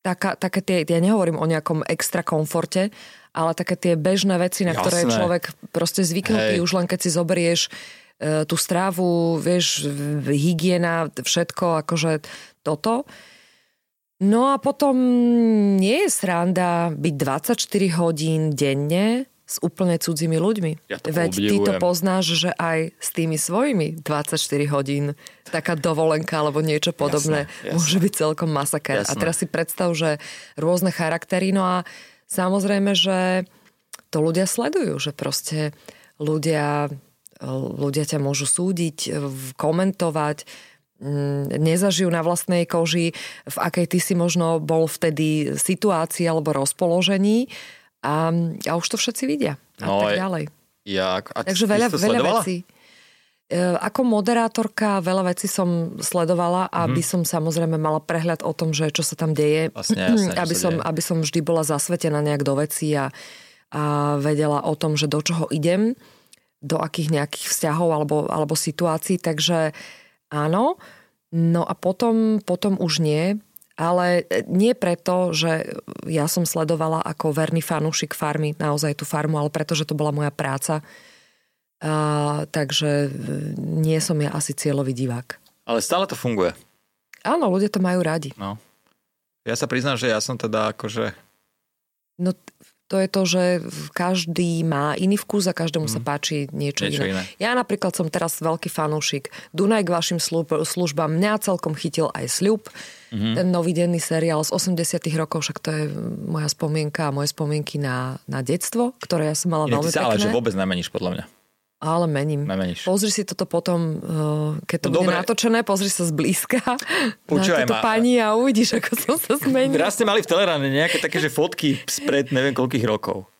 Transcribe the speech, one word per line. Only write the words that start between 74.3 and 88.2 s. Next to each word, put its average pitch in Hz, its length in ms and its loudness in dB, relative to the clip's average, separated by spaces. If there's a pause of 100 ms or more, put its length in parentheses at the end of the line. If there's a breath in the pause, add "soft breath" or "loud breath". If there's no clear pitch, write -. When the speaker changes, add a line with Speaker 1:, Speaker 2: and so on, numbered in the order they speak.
Speaker 1:
nie 208 260 4
preto, 180 400 0 (200)
že 160 420 -2 (320)
ja 156 200 0
som 170 180 0
sledovala 160 580 0
ako 156 300 -2
verný 160 280 0
fanúšik 156 540 -2
Farmy, 151 400 -2
naozaj 147 400 0
tú 151 100 -10
Farmu, 151 300 -2
ale 147 160 0
preto, 156 240 -2
že 156 80 -2
to 156 100 -4
bola 151 180 0
moja 147 200 -2
práca. 143 560 -4 (920 loud breath)
A, 156 100 -4 (560)
takže, 147 440 -2 (120)
e, 139 160 -4 (380)
nie 160 420 0
som 156 180 0
ja 147 140 0
asi 147 240 -4
cieľový 139 400 -2
divák. 123 400 -4 (300)
Speaker 2:
Ale 117 160 0
stále 107 260 0
to - 80 -8
funguje. 104 400 0 (680)
Speaker 1:
Áno, 302 260 0
ľudia 190 180 2
to 202 120 0
majú 180 220 2
radi. 156 340 -2